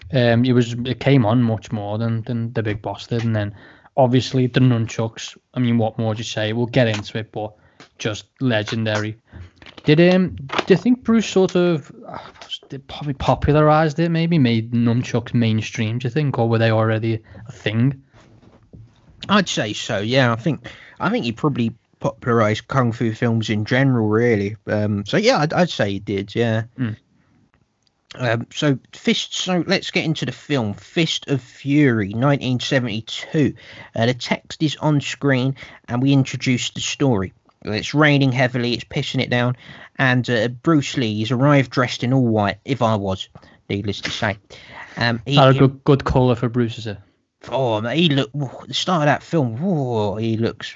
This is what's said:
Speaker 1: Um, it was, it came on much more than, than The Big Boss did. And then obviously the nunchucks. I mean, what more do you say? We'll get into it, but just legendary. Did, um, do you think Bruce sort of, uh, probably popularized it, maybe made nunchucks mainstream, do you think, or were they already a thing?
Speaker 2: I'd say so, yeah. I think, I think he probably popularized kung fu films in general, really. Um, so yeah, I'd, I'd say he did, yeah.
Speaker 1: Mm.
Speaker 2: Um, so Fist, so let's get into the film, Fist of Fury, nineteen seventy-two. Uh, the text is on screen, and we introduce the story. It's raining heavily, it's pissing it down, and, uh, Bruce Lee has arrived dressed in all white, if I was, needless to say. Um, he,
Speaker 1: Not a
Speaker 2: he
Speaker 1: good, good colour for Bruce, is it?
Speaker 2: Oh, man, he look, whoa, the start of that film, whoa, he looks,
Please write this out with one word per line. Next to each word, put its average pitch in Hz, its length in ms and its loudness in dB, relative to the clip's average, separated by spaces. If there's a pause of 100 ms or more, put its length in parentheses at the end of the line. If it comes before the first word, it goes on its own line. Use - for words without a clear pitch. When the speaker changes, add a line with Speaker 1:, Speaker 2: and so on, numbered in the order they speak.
(120)
Speaker 1:
Um, 120 320 4
it 127 100 2
was, 120 180 4
it 127 260 -6
came 135 260 4
on 120 200 2
much 110 260 -2
more 104 280 -6
than, 113 240 -2
than 117 300 -6
The 113 120 -4
Big 107 180 -4
Boss 101 240 -10
did. 117 160 -4
And 113 140 -2
then 104 180 -4 (420)
obviously 127 520 2
the 123 100 0
nunchucks. 117 800 0 (180)
I 131 60 -4
mean, 117 180 2
what 110 220 -2
more 110 160 -2
do - 20 -10
you 113 60 -8
say? 107 280 -4
We'll 120 140 -2
get 117 220 2
into 104 300 -6
it, 110 120 -10
but 107 220 -10 (460)
just 110 260 -6 (160)
legendary. 107 760 -2 (680)
Did, 151 160 6 (120)
um, 185 220 2
do - 300 -6 (100)
you - 20 6
think 247 280 0
Bruce 226 240 2
sort 190 260 2
of, 175 380 0 (160)
uh, 170 100 -14 (720)
probably 147 260 -8
popularized 151 840 4
it, 170 80 2
maybe 170 320 2
made 117 320 2
nunchucks 120 600 0
mainstream, 113 680 0
do 127 80 -6
you - 20 -2
think, 139 300 -2
or 113 80 2
were 113 100 2
they 113 140 4
already 110 480 0 (260)
a - 60 -18
thing? 120 500 -2 (1300)
Speaker 2:
I'd 202 200 2
say 110 260 -4
so, 110 240 -6
yeah. 120 340 2
I 113 40 0
think, 120 300 -4 (340)
I - 100 0
think 226 140 -2
he 117 80 -4
probably 120 420 -2 (260)
popularized 113 680 0
kung 123 240 0
fu 113 200 -2
films 113 380 -2
in 107 140 -2
general, 123 440 2
really. 107 480 2 (100)
Um, 104 380 -2
so - 120 -4
yeah, 214 240 2
I'd, 151 120 0
I'd 175 180 0
say 101 220 -2
he 98 60 -4
did, 101 360 -4
yeah. 113 280 0 (160)
Speaker 1:
Mm. 110 180 -4 (1160)
Speaker 2:
Um, 117 380 -2
so 143 260 0 (140)
Fist, - 420 -2
so 180 320 -2
let's - 240 -2
get 160 140 -2
into 156 200 -2
the 127 80 -6
film, 117 420 -4
Fist - 540 -4
of 139 140 -2
Fury, 135 720 2
nineteen 127 440 0
seventy-two. 120 960 -2 (400)
Uh, 113 120 0
the 127 80 0
text - 480 -8
is 147 140 -2
on 147 240 0
screen, 131 540 -2 (340)
and 120 140 -2
we 139 100 4
introduce 135 580 0
the - 100 -10
story. 110 540 -2 (300)
It's - 280 -6
raining 143 400 4
heavily, 120 400 -2
it's - 120 -6
pissing - 360 -6
it 113 100 -4
down, 123 260 0 (400)
and, 127 340 2
uh, 120 180 0
Bruce 135 480 0
Lee 110 240 -2
has 110 120 -2
arrived 135 400 4
dressed - 320 -2
in 123 100 0
all 131 120 4
white, 104 380 0
if 123 180 -4
I 113 120 2
was, 98 340 -4 (400)
needless 101 340 -4
to - 80 -18
say. 104 280 -4 (580)
Um, 117 300 -2
he, 135 80 -2
Speaker 1:
Not 135 160 8
a - 20 6
Speaker 2:
he 131 60 4
Speaker 1:
good, 139 260 2
good 139 200 4
colour 127 320 2
for 123 120 -4
Bruce, 117 300 -2
is 110 80 -12
it? 101 120 -10 (520)
Speaker 2:
Oh, 120 300 -2
man, 120 160 -4
he 170 140 4
look, - 200 0
whoa, 143 360 -8
the - 80 -12
start 185 280 -2
of 190 40 2
that - 180 0
film, 127 360 -2
whoa, 123 560 -2
he 113 200 -2
looks, - 400 -4